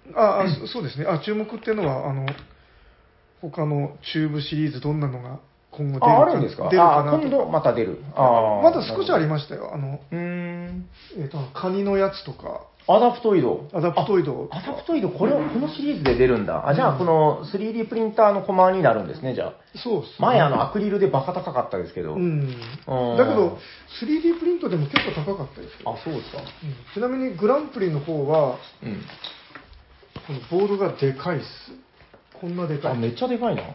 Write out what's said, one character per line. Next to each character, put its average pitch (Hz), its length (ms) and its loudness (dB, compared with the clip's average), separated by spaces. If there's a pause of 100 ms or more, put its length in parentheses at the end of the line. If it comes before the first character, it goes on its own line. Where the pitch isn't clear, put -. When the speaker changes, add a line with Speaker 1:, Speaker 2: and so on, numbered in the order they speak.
(160)
Speaker 1:
あ、 202 240 4
あ、 190 40 2
Speaker 2:
う 190 40 0
ん。 160 80 0
Speaker 1:
そ-、 - 120 -6
そ 247 120 -8
う 202 40 -4
で 135 60 -6
す - 100 -12
ね。 160 80 -6
あ、 170 120 0
注 208 160 -4
目 214 80 -2
っ 214 160 -10
て - 100 -6
い 220 40 2
う - 20 -4
の 196 120 0
は、 135 220 -4
あ 135 40 -4
の、 135 120 -4 (1160)
他 156 240 -6
の 147 300 -2 (160)
チ 165 60 -4
ュ 156 80 2
ー 156 40 0
ブ 147 120 -4
シ 147 140 -6
リ 151 140 0
ー - 20 -6
ズ 127 100 -10
ど 143 100 -2
ん 156 80 -2
な 143 80 0
の 127 140 -8
が 127 180 -12 (320)
今 143 200 -4
後 - 20 -2
出 - 0 -
る 143 60 -4
か、 240 80 4
Speaker 2:
あ、 233 160 8
あ - 20 6
る 320 140 4
ん - 20 2
で 113 80 0
す - 80 -12
か？ - 60 -6
Speaker 1:
出 156 80 -2
る 185 60 6
か 156 260 8
な 147 80 0
と。 214 60 6
Speaker 2:
あ、 - 20 0
今 294 100 -2
度 262 160 2
ま 160 160 0
た 127 120 4
出 117 120 0
る。 - 160 -6 (140)
あ 113 440 4
ー。 98 40 4
Speaker 1:
ま 330 80 8
だ 339 120 2
少 - 200 -4
し 370 80 -2
あ 247 80 4
り 160 80 2
ま 156 120 0
し - 80 -8
た - 80 -12
よ。 - 180 -10
あ - 40 -8
の、 139 220 -8 (120)
Speaker 2:
う 170 40 -6
ー - 20 -4
ん。 175 720 -8 (280)
Speaker 1:
え 151 80 -6
っ - 40 -6
と、 - 80 -10 (160)
カ 185 160 -4
ニ 196 140 -2
の 196 140 0
や 196 120 2
つ - 160 -12
と 131 80 -12
か。 - 320 -12 (220)
Speaker 2:
ア 190 120 8
ダ 240 120 6
プ - 100 -6
ト 214 140 4
イ 165 60 4
ド。 113 300 0
Speaker 1:
ア 170 100 -4
ダ 175 100 2
プ 170 160 0
ト 196 120 4
イ 170 40 4
ド。 139 280 -6
Speaker 2:
あ、 143 60 -10
ア 190 40 -10
ダ 277 120 -8
プ - 100 -12
ト 339 120 -2
イ 277 60 0
ド、 190 80 0
こ 151 180 0
れ、 277 60 2
こ 285 40 4 (220)
の 294 120 -2
シ - 120 -8
リ 285 100 0
ー 220 60 -6
ズ 151 40 -4
で 127 120 2
出 127 100 6
る 123 140 4
ん 101 80 -4
だ。 82 200 -4
あ、 143 60 4
じ 156 80 2
ゃ 254 60 4
あ、 160 60 2
Speaker 1:
う - 20 -4
ん。 - 20 -4
Speaker 2:
こ 180 80 -2
の 156 400 4
ス 196 140 -6
リ 214 100 -4
ー 220 40 -6
デ 226 80 -2
ィ 220 40 -4
ー - 40 -8
プ - 40 -8
リ 226 100 0
ン 214 100 -2
タ 226 100 4
ー 208 100 6
の 196 80 -2
コ 190 100 -4
マ 185 200 6
に 190 100 0
な 135 120 6
る 107 100 -2
ん 87 40 -10
で - 60 -10
す - 80 -16
ね、 131 140 -4
じ - 60 -2
ゃ 85 80 -4
あ。 - 40 -10 (220)
Speaker 1:
そ 220 240 -4
う - 0 -
っ 135 60 -8
す - 40 -16
ね。 - 100 -20
Speaker 2:
前、 214 220 4
あ 151 80 6
の、 120 140 0
ア 135 80 -4
ク 214 80 -2
リ 208 100 0
ル 196 80 0
で 196 100 4
バ 135 160 0
カ 180 100 -4
高 170 200 -6
か 123 80 2
っ - 80 -4
た 101 80 -4
で 87 100 -4
す - 60 -18
け 92 80 -6
ど。 156 140 -6
Speaker 1:
う - 20 -6
ん。 151 380 0 (320)
Speaker 2:
う 127 260 0
ん。 117 40 -2
Speaker 1:
だ 180 100 6
け - 80 0
ど、 190 240 2 (400)
ス 233 80 -6
リ 302 120 0
ー 311 40 -2
デ 339 60 4
ィ 339 60 2
ー - 40 -10
プ 330 60 -4
リ 349 100 2
ン 349 40 -4
ト 254 100 -4
で 180 60 -2
も 147 120 0
結 - 180 -2
構 160 280 -4
高 196 40 -8
か 156 60 -8
っ 131 100 -12
た - 80 -18
で - 60 -16
す - 160 -18
よ。 113 100 -6
Speaker 2:
あ、 120 100 -12
そ 165 60 -8
う 160 60 -4
で 117 80 -8
す - 80 -18
か。 139 80 -12
Speaker 1:
う - 20 -12
ん。 135 40 -14 (500)
ち 202 40 -6
な 240 80 0
み 262 160 -4
に、 214 140 -6
グ 196 100 2
ラ 269 120 4
ン 302 80 -6
プ 247 120 -10
リ 185 120 0
の 151 80 -2
方 147 280 -4
は、 143 300 2 (240)
Speaker 2:
う - 60 -12
ん。 101 160 -8 (1200)
Speaker 1:
こ 151 80 -10
の 127 60 -6 (200)
ボ 202 60 4
ー 202 120 0
ド - 0 -
が 190 160 0
で 135 200 0
か 175 220 -4
い - 20 -2
っ - 40 -6
す。 - 40 -10 (960)
こ 180 80 -10
ん 175 100 -6
な 180 80 -4
で 151 140 -2
か - 100 -2
い。 - 40 0
Speaker 2:
あ、 - 20 -4
め 117 140 0
っ - 60 -4
ち - 80 -6
ゃ 254 40 2
で 247 100 0
か 226 140 0
い 156 40 -2
な。 - 60 -4
Speaker 1:
う - 40 -8
ん。 - 100 -12